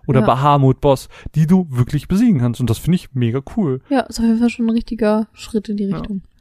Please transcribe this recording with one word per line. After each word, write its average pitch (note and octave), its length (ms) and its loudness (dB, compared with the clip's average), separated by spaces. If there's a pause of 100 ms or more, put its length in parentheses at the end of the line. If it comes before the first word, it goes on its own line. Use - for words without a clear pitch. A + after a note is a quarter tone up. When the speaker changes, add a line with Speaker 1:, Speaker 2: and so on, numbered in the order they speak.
Speaker 1:
oder C3+ 120 2
Speaker 2:
Ja. G#2+ 60 2
Speaker 1:
Bahamut-Boss, C3+ 840 2 (280)
die D#3 100 2
du F3+ 240 4
wirklich B2 380 -2
besiegen G3 320 2
kannst. A#2+ 200 -2
Und B2 100 0
das A2+ 80 -2
finde F3 180 0
ich - 180 -8
mega B2 260 -2 (160)
cool. C3+ 320 -2
Speaker 2:
Ja, C4+ 120 0
ist - 180 -6
auf A3+ 80 0
jeden A3+ 140 2
Fall A#3+ 100 2
schon A3+ 160 -4
ein A3+ 40 0
richtiger A3+ 600 -2
Schritt - 360 -8
in G#3 80 -6
die G3+ 80 -4
Speaker 1:
Ja. G3 140 -4
Speaker 2:
Richtung. F#3+ 240 -8 (180)